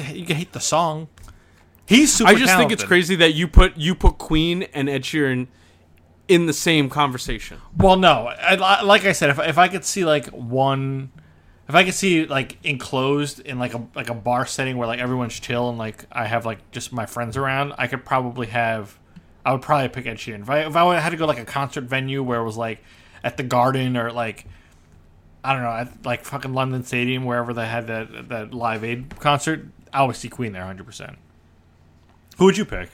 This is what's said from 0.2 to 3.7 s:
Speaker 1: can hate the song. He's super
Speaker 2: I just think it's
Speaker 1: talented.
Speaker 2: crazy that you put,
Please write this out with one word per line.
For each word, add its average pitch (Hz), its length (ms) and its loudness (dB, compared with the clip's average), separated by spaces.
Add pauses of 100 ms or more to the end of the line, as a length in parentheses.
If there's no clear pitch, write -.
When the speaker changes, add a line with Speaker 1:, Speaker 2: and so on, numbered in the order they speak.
Speaker 1:
can 165 120 -2
hate 175 160 -8
the - 80 -10
song. 156 480 -2 (760)
He's 269 280 6
super 214 160 6
Speaker 2:
I 208 60 12
just 220 200 4
think 170 160 4
it's - 120 -2
Speaker 1:
talented. 98 40 -6
Speaker 2:
crazy 175 300 4
that 160 160 6
you 160 160 0
put, 185 260 8